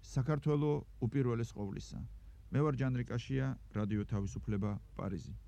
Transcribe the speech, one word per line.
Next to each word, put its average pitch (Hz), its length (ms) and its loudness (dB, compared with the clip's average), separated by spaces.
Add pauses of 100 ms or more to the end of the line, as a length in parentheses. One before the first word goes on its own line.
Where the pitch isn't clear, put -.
საქართველო 147 680 2 (260)
უპირველეს 117 560 2
ყოვლისა. 101 480 -6 (480)
მე 127 120 2
ვარ 151 140 4
ჯანრი 123 300 2
კაშია, 131 480 0 (160)
რადიო 104 400 2
თავისუფლება, 101 600 0 (260)
პარიზი. 123 360 -4 (140)